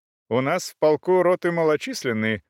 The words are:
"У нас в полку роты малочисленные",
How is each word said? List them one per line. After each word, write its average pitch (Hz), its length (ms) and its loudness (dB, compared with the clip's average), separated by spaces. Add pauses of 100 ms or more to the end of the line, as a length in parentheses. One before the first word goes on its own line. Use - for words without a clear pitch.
(300)
"У 117 100 2
нас 160 300 -4
в - 80 -20
полку 156 440 2
роты 175 300 0
малочисленные", 143 960 -2